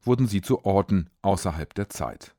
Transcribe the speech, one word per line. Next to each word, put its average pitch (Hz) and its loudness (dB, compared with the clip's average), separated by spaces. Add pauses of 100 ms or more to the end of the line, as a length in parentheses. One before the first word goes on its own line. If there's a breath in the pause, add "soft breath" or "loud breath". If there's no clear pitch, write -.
wurden 123 2
sie 101 0
zu - -2
Orten 98 2 (120)
außerhalb 87 -2
der 101 -6
Zeit. - -10